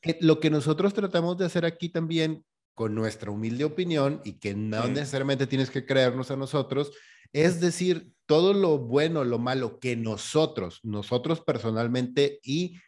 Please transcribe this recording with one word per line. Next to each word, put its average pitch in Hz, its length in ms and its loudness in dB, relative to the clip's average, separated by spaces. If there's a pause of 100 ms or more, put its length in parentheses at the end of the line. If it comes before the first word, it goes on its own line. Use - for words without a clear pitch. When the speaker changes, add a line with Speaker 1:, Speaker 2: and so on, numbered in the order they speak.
Speaker 1:
que 165 180 -2
lo 156 200 6
que 156 100 2
nosotros 156 440 2
tratamos 180 440 0
de 185 80 0
hacer 170 180 0
aquí 170 240 -4
también, 160 560 -2 (300)
con 110 200 -2
nuestra 107 360 -4
humilde 113 340 -4
opinión, 151 600 0
y 104 100 -10
que 101 200 -6
no 107 260 -4
Speaker 2:
Ujú. 123 100 0
Speaker 1:
necesariamente 135 560 -2
tienes 131 240 0
que 131 160 -6
creernos 131 440 2
a 135 60 -4
nosotros, 135 560 -4 (400)
es 165 280 4
decir, 175 520 0 (140)
todo 170 260 6
lo 175 260 4
bueno, 139 460 0
lo 117 140 0
malo 123 420 -4
que 123 160 -2
nosotros, 113 880 -2
nosotros 123 560 -2
personalmente 123 1040 0
y 175 420 -4